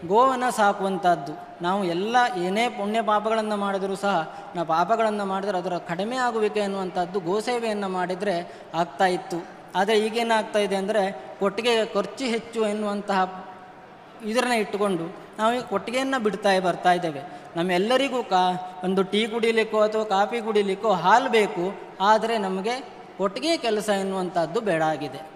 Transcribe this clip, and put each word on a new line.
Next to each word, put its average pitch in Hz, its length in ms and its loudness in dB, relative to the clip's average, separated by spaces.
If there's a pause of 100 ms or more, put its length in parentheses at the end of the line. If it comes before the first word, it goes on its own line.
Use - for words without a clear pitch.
ಗೋವನ್ನ 247 360 4 (120)
ಸಾಕುವಂಥದ್ದು. 185 920 0 (120)
ನಾವು 190 220 0
ಎಲ್ಲ 190 320 0 (280)
ಏನೇ 214 240 0
ಪುಣ್ಯ 214 340 -2
ಪಾಪಗಳನ್ನ 214 520 0
ಮಾಡಿದರೂ 196 420 -2
ಸಹ, 180 420 -2 (160)
ನಾವು 170 140 -4
ಪಾಪಗಳನ್ನ 208 540 2
ಮಾಡಿದ್ರೆ 190 360 -2
ಅದರ 175 180 -4
ಕಡಿಮೆ 190 400 -4
ಆಗುವಿಕೆ 220 440 0
ಎನ್ನುವಂಥದ್ದು 185 600 -2
ಗೋಸೇವೆಯನ್ನ 214 680 -2
ಮಾಡಿದ್ರೆ 180 640 -2 (240)
ಆಗ್ತಾ 175 320 2
ಇತ್ತು. 175 400 -2 (300)
ಆದರೆ 208 240 4
ಈಗೇನಾಗ್ತಾ 220 580 0
ಇದೆ 196 180 2
ಅಂದ್ರೆ, 196 460 0 (160)
ಕೊಟ್ಟಿಗೆ 220 480 2
ಖರ್ಚು 202 380 -4
ಹೆಚ್ಚು 220 420 -2
ಎನ್ನುವಂತಹ 202 800 -2 (800)
ಇದನ್ನ 240 280 0
ಇಟ್ಟುಕೊಂಡು 196 640 -2 (220)
ನಾವು 226 160 2
ಈ 247 60 -2
ಕೊಟ್ಟಿಗೆಯನ್ನ 240 580 -2
ಬಿಡ್ತಾ 202 420 2
ಬರ್ತಾ 180 320 2
ಇದ್ದೇವೆ. 165 480 -4 (160)
ನಮ್ಮೆಲ್ಲರಿಗೂ 226 680 2
ಕಾ-, 180 600 0
ಒಂದು 190 180 2
ಟೀ 208 240 2
ಕುಡಿಲಿಕ್ಕೋ 220 540 2
ಅಥವಾ 214 240 2
ಕಾಫಿ 214 360 2
ಕುಡಿಲಿಕ್ಕೋ 208 520 0
ಹಾಲು 208 380 4
ಬೇಕು, 196 500 0 (200)
ಆದರೆ 220 380 4
ನಮಗೆ 196 460 -2 (340)
ಕೊಟ್ಟಿಗೆ 254 380 0
ಕೆಲಸ 214 320 -2
ಎನ್ನುವಂಥದ್ದು 190 720 0
ಬೇಡ 170 220 0
ಆಗಿದೆ. 147 540 -2